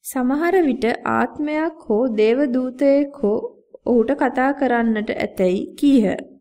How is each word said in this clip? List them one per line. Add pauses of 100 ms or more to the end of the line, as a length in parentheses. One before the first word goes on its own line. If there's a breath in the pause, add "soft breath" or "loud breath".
සමහර
විට (220)
ආත්මයක්
හෝ
දේව
දූතයෙක්
හෝ (420)
ඔහුට
කතා
කරන්නට
ඇතැයි" (120)
කීහ. (360)